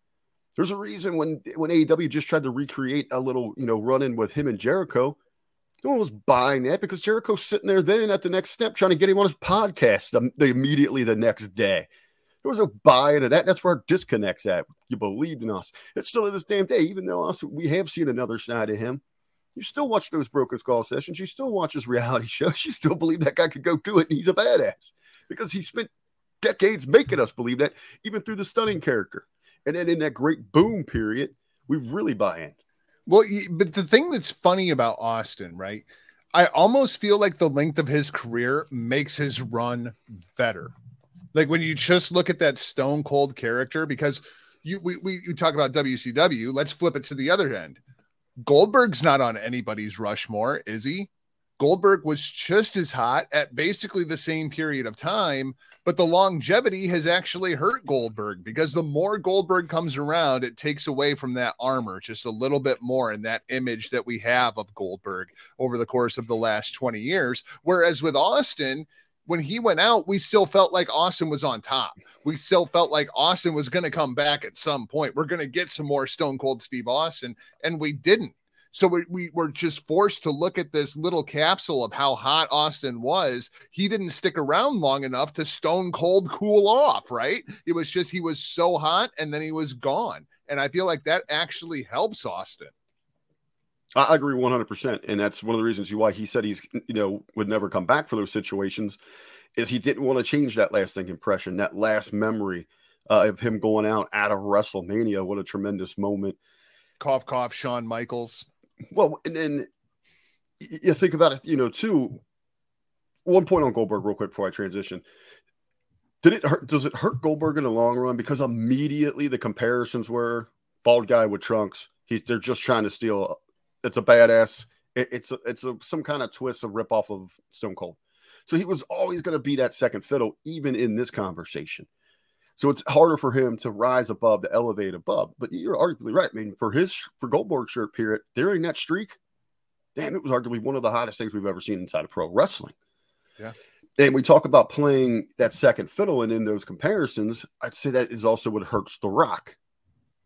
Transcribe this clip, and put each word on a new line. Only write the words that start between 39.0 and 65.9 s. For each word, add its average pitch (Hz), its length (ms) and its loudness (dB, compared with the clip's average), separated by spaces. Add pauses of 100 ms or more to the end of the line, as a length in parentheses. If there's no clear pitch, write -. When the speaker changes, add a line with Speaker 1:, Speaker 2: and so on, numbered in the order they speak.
Speaker 2:
his 131 260 -4
run 120 520 -6 (420)
better. 113 340 -2 (640)
Like, 151 160 4
when 165 100 2
you 160 140 -2
just 175 380 2
look 180 180 2
at 160 80 -2
that 143 180 4
Stone 143 460 -2
Cold 143 320 0
character, 127 500 -4
because 143 380 -4 (400)
you, 180 180 -8
we, 175 180 -4
we, 185 280 -6
you 175 80 -4
talk 160 200 2
about 139 180 2
W 135 240 0
C 123 160 -6
W, 135 400 2
let's 147 200 -2
flip 170 220 0
it 139 100 -6
to 147 100 -10
the 135 160 -2
other 170 240 2
end. 80 240 -12 (640)
Goldberg's 190 580 6
not 139 180 6
on 117 160 0
anybody's 107 600 -6
Rushmore, 110 680 -4
is 110 200 -8
he? 180 260 -6 (480)
Goldberg 180 460 4
was 151 180 -2
just - 540 0
as 175 160 -2
hot 127 400 0
at 139 220 0
basically 180 500 -2
the 156 120 -4
same 160 340 -4
period 143 360 -4
of 107 80 -8
time, 147 600 -2 (320)
but 175 100 0
the 180 80 4
longevity 190 840 4
has 170 180 0
actually 175 480 0
hurt 190 320 -2
Goldberg 107 580 -4
because 147 300 -4
the 170 80 0
more 165 340 0
Goldberg 180 520 0
comes 160 280 -4
around, 143 480 0
it 117 140 -8
takes 147 280 -4
away 143 280 0
from 127 200 -6
that 123 240 -2
armor 120 400 -2
just - 280 -10
a 117 40 -4
little 135 300 0
bit 131 220 -2
more 123 280 0
in 107 120 -8
that 113 260 -4
image 123 420 -4
that 123 160 -4
we 117 120 -6
have 120 400 0
of 104 160 -12
Goldberg 92 540 -10 (300)
over 123 200 -2
the 117 80 0
course 120 320 -2